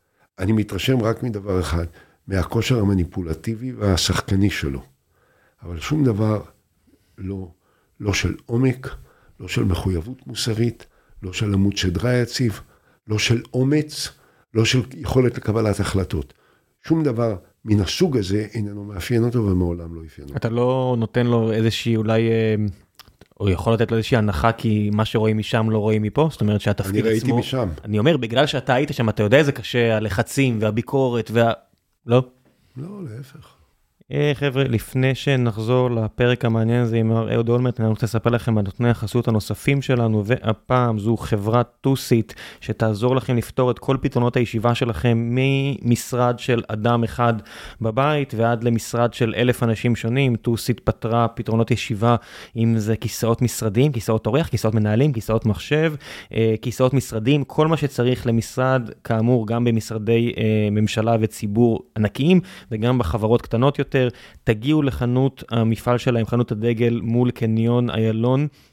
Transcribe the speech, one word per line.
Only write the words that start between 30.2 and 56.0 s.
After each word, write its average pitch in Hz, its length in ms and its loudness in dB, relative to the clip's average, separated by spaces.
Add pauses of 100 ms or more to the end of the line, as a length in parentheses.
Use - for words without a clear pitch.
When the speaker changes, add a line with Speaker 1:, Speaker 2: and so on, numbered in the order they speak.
Speaker 2:
והביקורת 117 760 -2
וה-, 117 180 4 (540)
לא? 120 160 4 (540)
Speaker 1:
לא, 190 280 -12
להפך. 127 500 -16 (580)
Speaker 2:
אה, 147 220 2
חבר'ה, 139 300 0
לפני 131 500 0
שנחזור 123 760 0
לפרק 120 540 0
המעניין 113 380 2
הזה 113 140 0
עם 113 120 2
מר 113 260 0
אהוד 117 140 0
אולמרט, 123 320 0
אני 110 80 2
רוצה 110 180 0
לספר 113 240 0
לכם 113 280 2
על 101 60 0
נותני 120 260 0
החסות 117 380 0
הנוספים 117 540 0
שלנו, 113 440 2
והפעם 117 720 0
זו 107 180 0
חברת 110 520 0 (120)
טוסית, 131 540 0 (260)
שתעזור 110 560 0
לכם 123 200 0
לפתור 123 340 0
את 113 80 -4
כל 135 220 -2
פתרונות 120 360 0
הישיבה 120 380 0
שלכם, 117 560 0
ממשרד 127 1080 0
של 117 300 -2
אדם 113 360 0
אחד 120 300 0 (460)
בבית 135 560 0
ועד 113 280 0
למשרד 117 500 0
של 110 220 0
אלף 123 260 0
אנשים 113 340 0
שונים. 123 400 0
טוסית 117 440 -2
פתרה 113 480 0
פתרונות 113 420 -2
ישיבה, 117 460 0 (400)
אם 113 220 2
זה 107 180 0
כיסאות 117 460 -2
משרדים, 117 500 0
כיסאות 113 340 -2
אורח, 139 220 0
כיסאות - 260 0
מנהלים, 110 380 2
כיסאות 110 340 -2
מחשב, 151 480 0 (400)